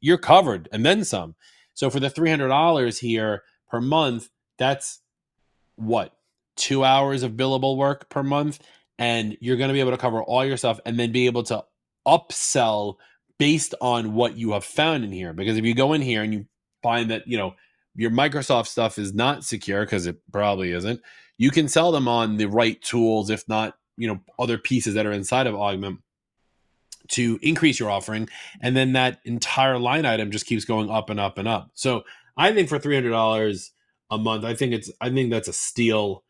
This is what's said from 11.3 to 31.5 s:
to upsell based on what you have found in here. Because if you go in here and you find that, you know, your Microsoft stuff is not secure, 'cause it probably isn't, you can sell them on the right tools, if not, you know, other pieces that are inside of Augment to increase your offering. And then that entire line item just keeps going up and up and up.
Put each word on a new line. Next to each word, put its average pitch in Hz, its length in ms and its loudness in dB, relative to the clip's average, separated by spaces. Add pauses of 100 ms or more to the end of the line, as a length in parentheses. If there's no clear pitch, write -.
to 107 200 -4 (420)
upsell 113 920 2 (420)
based 147 420 2
on 117 340 0
what 120 220 2
you 113 160 -2
have 101 120 -2
found 151 400 0
in 101 80 -8
here. 92 200 -8
Because 98 240 -2
if 110 80 0
you 117 100 2
go 135 180 2
in 151 100 0
here 113 200 -2
and 107 120 -2
you 104 120 -6 (360)
find 117 280 0
that, 107 160 -6
you 120 120 -4
know, 92 160 -4 (400)
your 113 160 -2
Microsoft 135 560 0
stuff 113 320 -2
is 101 160 -6
not 127 300 0
secure, 101 420 -4
'cause 92 200 -4
it 87 120 -6 (120)
probably 98 420 -2
isn't, 101 280 -4 (380)
you 127 120 4
can 156 160 2
sell 165 240 4
them 143 160 2
on 117 300 2
the 107 100 0
right 110 360 2
tools, 110 480 0
if 107 180 -4
not, 110 300 -2 (180)
you 117 100 -4
know, 101 140 -4 (180)
other 117 200 -2
pieces 113 360 -2
that 107 120 0
are 104 60 -2
inside 123 340 0
of 107 80 -2
Augment 98 460 -4 (1080)
to 117 340 0
increase 156 380 2
your 110 100 -2
offering. 107 380 -4 (320)
And 127 160 0
then 131 160 2
that 127 320 2
entire 127 540 0
line 131 260 0
item 110 260 0
just 107 160 -6
keeps 110 200 -2
going 110 240 -2
up 107 180 -2
and 104 100 -4
up 101 200 -4
and 101 100 -4
up. 104 260 -4